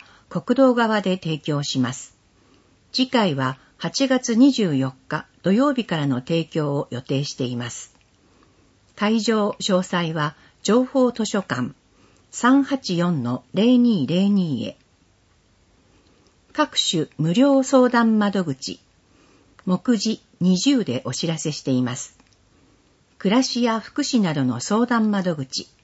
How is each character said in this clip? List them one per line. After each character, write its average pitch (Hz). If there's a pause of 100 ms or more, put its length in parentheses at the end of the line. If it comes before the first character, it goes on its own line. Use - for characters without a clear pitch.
(280)
国 247
道 262
側 220
で 185
提 160
供 147
し 139
ま 123
す。 - (720)
次 254
回 196
は 131 (180)
八 254
月 254
二 262
十 185
四 131 (140)
日 151 (160)
土 190
曜 269
日 226
か 170
ら 143
の 127
提 165
供 147
を 143
予 120
定 143
し -
て 131
い 120
ま 120
す。 - (1000)
会 220
場 214
詳 185
細 175
は 151 (260)
情 240
報 254
図 226
書 202
館、 127 (580)
三 269
八 269
四 170
の 123
零 240
二 226
零 185
二 160
へ。 - (1700)
各 -
種 - (100)
無 160
料 269
相 254
談 226
窓 202
口。 135 (840)
目 190
次 220 (200)
二 180
十 262
で 123
お 127
知 -
ら 165
せ 156
し -
て 139
い 127
ま 123
す。 - (1000)
暮 196
ら 262
し 240
や 226
福 -
祉 254
な 175
ど 139
の 120
相 226
談 226
窓 180
口。 - (140)